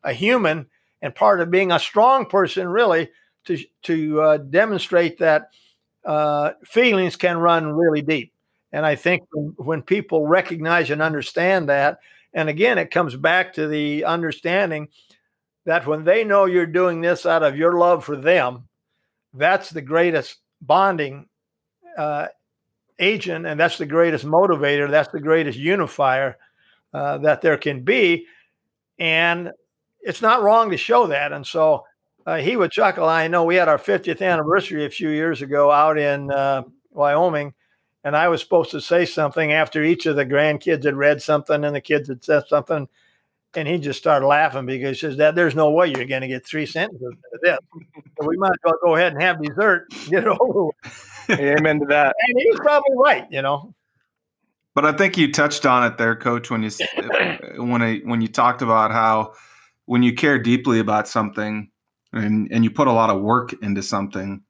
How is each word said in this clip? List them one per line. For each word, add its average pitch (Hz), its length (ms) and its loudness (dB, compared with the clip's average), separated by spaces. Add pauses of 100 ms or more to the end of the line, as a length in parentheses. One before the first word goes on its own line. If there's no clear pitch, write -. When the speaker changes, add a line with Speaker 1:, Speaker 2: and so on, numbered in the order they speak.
Speaker 1:
a 139 100 -6
human 170 540 0 (340)
and 143 140 -10
part 190 260 2
of 170 120 -2
being 185 180 2
a 170 80 2
strong 240 480 2
person, 185 400 0
really, 175 420 2 (360)
to, 175 120 -4 (280)
to, 156 360 0
uh, 156 180 4
demonstrate 170 800 0
that, 156 320 2 (540)
uh, 151 500 -2 (100)
feelings 214 500 2
can 175 240 -2
run 165 340 2
really 151 300 0
deep. 139 300 -4 (400)
And 151 120 -4
I 151 120 0
think 180 340 -2
when, 151 280 -8
when 143 240 -6
people 165 440 -2
recognize 165 640 0
and 151 120 -2
understand 160 680 0
that, 139 320 0 (340)
and 156 140 -2
again, 196 300 0
it 160 120 -4
comes 151 240 -2
back 175 380 0
to 156 160 -4
the 151 360 -4
understanding 170 840 -4 (760)
that 165 200 -2
when 156 160 -4
they 202 220 2
know 202 220 4
you're 180 200 2
doing 170 340 0
this 170 260 -2
out 165 180 2
of 139 120 0
your 170 220 2
love 170 260 4
for 147 120 -8
them, 131 500 0 (720)
that's 185 300 0
the 160 140 -10
greatest 160 560 -2 (240)
bonding, 151 680 0 (680)
uh, 151 300 -6 (680)
agent, 175 460 -2
and 156 160 -6
that's 170 160 0
the - 80 -6
greatest 160 400 0
motivator, 147 680 0
that's 147 220 0
the 156 80 -8
greatest 147 380 0
unifier, 139 800 -2 (560)
uh, 143 240 -4
that 147 240 0
there 151 160 2
can 135 260 -6
be. 175 420 0 (720)
And 170 540 0 (480)
it's - 220 -8
not 226 200 2
wrong 220 280 4
to 170 80 -4
show 233 300 2
that. 143 240 -2
And 147 140 -10
so, - 380 2 (400)
uh, 165 140 -2
he 240 180 0
would 185 160 0
chuckle. 185 340 2
I 160 220 2
know 170 160 2
we 175 120 2
had 175 120 4
our 151 80 4
fiftieth 185 460 -4
anniversary 165 640 0
a 139 40 -8
few 160 200 -6
years 151 320 -4
ago 143 280 2
out 151 280 4
in, 143 320 -2
uh, 139 320 -2 (280)
Wyoming, 147 640 0 (520)
and 147 120 -2
I 165 120 2
was 165 120 0
supposed 165 300 0
to 147 100 -8
say 175 240 2
something 156 480 -2
after 156 300 0
each 170 240 0
of 151 100 0
the 143 80 2
grandkids 147 600 0
had 143 120 0
read 143 240 2
something 147 420 -2
and 147 140 -4
the 135 60 -6
kids 147 260 -2
had 127 160 -10
said 151 240 0
something. 147 400 -2 (640)
And 160 120 -6
he 170 120 -2
just 143 200 -6
started 143 280 2
laughing 143 400 2
because 131 340 -6
he 160 60 -6
says, 135 100 -6
"Dad, 151 180 4
there's 170 200 2
no 156 160 4
way 170 180 4
you're 131 160 -4
gonna 131 240 -6
get 127 160 -8
three 156 220 -6
sentences 160 400 -6
out - 280 -16
of 120 60 -12
this. 165 180 2 (600)
So 147 60 -4
we 165 100 -2
might 190 140 0
as 175 140 -2
well 165 100 4 (100)
go 165 120 4
ahead 170 180 2
and 143 80 -4
have 175 180 0
dessert, 175 460 0 (240)
get 190 140 0
it 226 40 0
over - 360 -2
with." - 100 -6 (540)
Speaker 2:
<laughs> - 20 -2
Amen 151 500 0
to 143 60 -4
that. 143 280 2 (140)
Speaker 1:
And 247 100 0
he 370 120 2
was 427 100 0
probably 285 380 2
right, 247 320 2
you 135 100 -6
know. 143 340 -4 (1000)
Speaker 3:
But 143 100 0
I 151 80 4
think 185 240 0
you 147 160 2
touched 147 320 0
on 123 260 4
it 113 60 -16
there, 113 200 0
Coach, 120 340 -4
when 113 120 -2
you 110 60 -4
s-, - 120 -10 (160)
Speaker 1:
<laughs> - 600 -4
Speaker 3:
when 120 240 0
I, 113 240 0
when 117 160 -2
you 110 80 -2
talked 120 340 0
about 113 300 2
how 110 400 0 (540)
when 123 160 2
you 120 120 2
care 143 240 2
deeply 120 400 2
about 107 300 0
something 107 600 -4 (420)
and, 107 400 -2
and 117 100 2
you 113 80 2
put 139 180 2
a 123 40 4
lot 113 160 4
of 98 140 0
work 120 400 0
into 101 200 -2
something. 98 680 -8